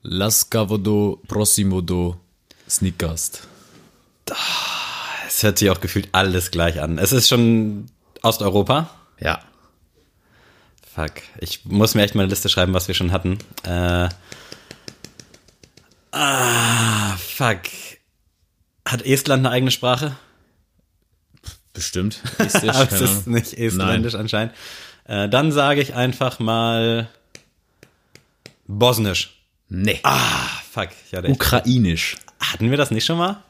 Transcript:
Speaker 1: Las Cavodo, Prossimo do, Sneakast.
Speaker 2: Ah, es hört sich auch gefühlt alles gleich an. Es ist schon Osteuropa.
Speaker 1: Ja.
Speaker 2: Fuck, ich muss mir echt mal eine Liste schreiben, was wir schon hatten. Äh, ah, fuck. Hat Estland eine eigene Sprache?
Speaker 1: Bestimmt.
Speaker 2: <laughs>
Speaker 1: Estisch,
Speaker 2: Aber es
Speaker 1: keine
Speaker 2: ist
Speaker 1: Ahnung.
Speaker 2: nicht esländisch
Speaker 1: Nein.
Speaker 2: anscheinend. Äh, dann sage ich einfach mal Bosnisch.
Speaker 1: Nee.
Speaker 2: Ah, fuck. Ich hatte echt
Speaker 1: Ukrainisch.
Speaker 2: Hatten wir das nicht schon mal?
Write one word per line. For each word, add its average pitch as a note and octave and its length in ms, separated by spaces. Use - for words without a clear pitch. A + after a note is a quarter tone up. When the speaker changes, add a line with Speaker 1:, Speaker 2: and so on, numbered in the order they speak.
Speaker 1:
Las F#2+ 480
Cavodo, G#2 800
Prossimo G2 540
do, F2 340
Sneakast. - 800
Speaker 2:
Ah, - 40
es - 140
hört G#2 160
sich G#2 100
auch F2+ 140
gefühlt F#2 300
alles F#2 380
gleich E2+ 300
an. D#2+ 160
Es F#2+ 160
ist B2+ 160
schon A2+ 640
Osteuropa. G#2+ 680
Speaker 1:
Ja. - 200
Speaker 2:
Fuck, D#2+ 220
ich - 280
muss G#2 280
mir G#2 100
echt G#2 100
mal G#2 80
eine F#2+ 80
Liste G2+ 180
schreiben, F#2 240
was F#2 160
wir F#2 60
schon F2 180
hatten. F#2 240
Äh, F2 440
ah, A#2 1080
fuck. G#2+ 420
Hat B2 160
Estland C3 400
eine B2 100
eigene B2+ 160
Sprache? B2+ 460
Speaker 1:
Bestimmt. F#2 480
Speaker 2:
<laughs> - 80
Speaker 1:
Estisch, G#2+ 300
Speaker 2:
Aber - 140
es B2+ 80
Speaker 1:
keine G2 140
Speaker 2:
ist G2 60
Speaker 1:
Ahnung. A#2 100
Speaker 2:
nicht - 180
esländisch A2 580
Speaker 1:
Nein. G2+ 80
Speaker 2:
anscheinend. A2 320
Äh, G#2 240
dann C#3+ 240
sage C#3+ 280
ich C3+ 140
einfach B2+ 460
mal A2+ 680
Bosnisch. G#2+ 720
Speaker 1:
Nee. G2 340
Speaker 2:
Ah, - 160
fuck. G2 180
Ich - 80
hatte F#2 120
echt C3+ 80
Speaker 1:
Ukrainisch. A#2 800
Speaker 2:
Hatten - 300
wir C3+ 60
das C#3+ 140
nicht A2 140
schon E3+ 140
mal? F#3+ 320